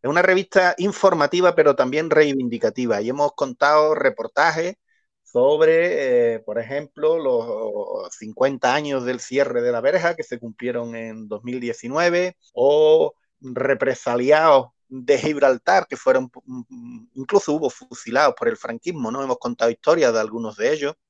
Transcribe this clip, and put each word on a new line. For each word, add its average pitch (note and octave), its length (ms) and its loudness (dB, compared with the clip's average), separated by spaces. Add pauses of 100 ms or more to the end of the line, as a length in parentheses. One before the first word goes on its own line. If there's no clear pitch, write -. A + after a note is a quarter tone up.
Es B2 60 -2
una E3+ 140 2
revista F#3 560 2
informativa, F3+ 720 2
pero D3+ 220 4
también D3 340 0
reivindicativa, B2 920 0
y A#2 60 -4
hemos C#3+ 240 -2
contado D3+ 600 2
reportajes D3+ 840 -2 (440)
sobre, C#3+ 1120 2
eh, A2+ 60 -8
por G#2+ 180 -8
ejemplo, D3 600 -4
los A2 960 -4
cincuenta B2+ 580 -2
años C#3 320 -4
del B2 140 -4
cierre B2+ 420 -2
de A#2+ 100 0
la A#2 80 -2
verja E3+ 360 0
que D#3+ 80 -10
se A#2 160 -10
cumplieron A#2 560 -8
en A2 320 -12
dos G#2+ 160 -12
mil B2 160 -8
diecinueve, E3+ 760 -2 (160)
o D3+ 600 4 (280)
represaliados C3 1300 2 (180)
de C3 320 0
Gibraltar, D3+ 680 2
que C3 120 -12
fueron, C3 340 0 (140)
mm, A#2+ 680 -18
incluso D3 400 -2
hubo D3+ 160 -2
fusilados B2+ 680 -2
por A#2+ 120 -4
el A2+ 100 -2
franquismo, A#2+ 540 -10
¿no? C3+ 100 -8
Hemos B2+ 160 -4
contado A#2+ 320 -2
historias D3 440 2
de A2+ 60 0
algunos A2 380 -6
de A#2 160 0
ellos C#3+ 220 -6 (140)